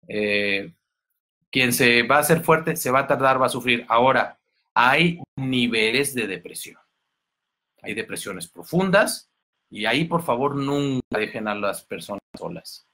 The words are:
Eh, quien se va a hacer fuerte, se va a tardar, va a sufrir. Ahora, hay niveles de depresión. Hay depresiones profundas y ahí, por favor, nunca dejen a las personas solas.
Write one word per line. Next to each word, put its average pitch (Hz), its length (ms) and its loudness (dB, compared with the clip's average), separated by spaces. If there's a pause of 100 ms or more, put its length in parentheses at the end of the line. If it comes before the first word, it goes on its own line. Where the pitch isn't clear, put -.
Eh, 104 640 -2 (760)
quien 127 220 2
se 120 320 4
va 131 120 4
a 147 40 6
hacer 165 220 2
fuerte, 160 340 2
se 131 140 -4
va 131 100 4
a 135 60 -2
tardar, 131 340 2
va 127 60 4
a 113 40 2
sufrir. 120 380 -2
Ahora, 120 500 2 (340)
hay 160 480 2 (160)
niveles 123 800 0
de 117 120 -4
depresión. - 520 -12 (1040)
Hay 107 120 -10
depresiones 98 540 -10
profundas 190 840 0 (420)
y 104 140 -6
ahí, 131 180 2
por 165 180 -2
favor, 139 320 -2
nunca 139 640 -2
dejen 107 300 -6
a 104 60 -2
las 101 280 -4
personas 98 380 -12 (180)
solas. 85 560 -14